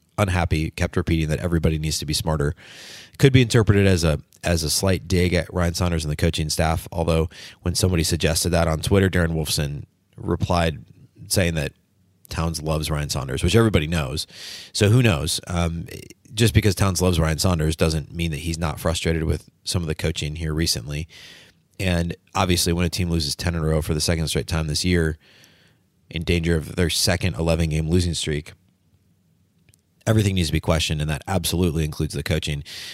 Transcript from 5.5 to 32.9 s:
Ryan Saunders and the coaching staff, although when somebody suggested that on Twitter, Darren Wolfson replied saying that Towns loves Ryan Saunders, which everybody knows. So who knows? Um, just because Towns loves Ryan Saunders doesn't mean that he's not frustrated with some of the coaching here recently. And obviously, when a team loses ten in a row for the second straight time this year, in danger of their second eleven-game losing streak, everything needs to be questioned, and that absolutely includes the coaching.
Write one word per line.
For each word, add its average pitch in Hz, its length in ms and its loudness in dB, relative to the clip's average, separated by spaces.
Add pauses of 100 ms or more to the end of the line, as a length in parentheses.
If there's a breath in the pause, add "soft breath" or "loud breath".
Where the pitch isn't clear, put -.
Ryan 85 220 0
Saunders 85 280 0
and 76 80 -2
the 73 40 -2
coaching 80 340 0
staff, 80 420 0
although 82 380 0 (320 loud breath)
when 87 140 -2
somebody 90 280 2
suggested 80 460 0
that 82 180 2
on 80 120 0
Twitter, 98 300 4
Darren 85 240 2
Wolfson 76 500 -4 (340)
replied 87 680 0 (440)
saying 87 260 0
that 71 200 -4 (560)
Towns 82 320 -4
loves 78 280 -2
Ryan 73 200 -4
Saunders, 67 340 -4
which 87 120 2
everybody 98 320 4
knows. 78 380 -4 (480 loud breath)
So 104 160 2
who 123 140 6
knows? 78 440 0
Um, 85 380 -4 (480)
just 110 220 2
because 104 180 6
Towns 95 300 0
loves 90 160 4
Ryan 80 180 2
Saunders 78 380 2
doesn't 80 380 0
mean 85 180 -2
that 73 60 -4
he's 80 200 -4
not 80 220 -4
frustrated 82 440 0
with 82 260 -2 (140)
some 90 200 -4
of 78 40 -4
the 78 80 -2
coaching 78 400 -4
here 80 180 -4
recently. 76 540 -2 (720 loud breath)
And 87 360 0 (200)
obviously, 90 360 2
when 87 140 0
a 85 40 0
team 87 200 -2
loses 78 260 -2
ten 85 200 -2
in 82 80 -2
a - 20 0
row 78 160 2
for 78 140 -2
the 78 40 -2
second 82 280 0
straight 73 180 -2
time 80 220 -4
this 76 180 -4
year, 82 320 2 (880 soft breath)
in 82 160 -6
danger 85 320 2
of 76 200 -4
their 87 160 2
second 87 440 0
eleven-game 80 540 0
losing 87 240 2
streak, 73 400 -6 (1500)
everything 107 300 2
needs 85 140 2
to 76 40 0
be 78 60 0
questioned, 80 420 0
and 76 80 -2
that 73 180 -4
absolutely 85 560 0
includes 76 300 -4
the 71 80 -4
coaching. 76 420 -4 (300 loud breath)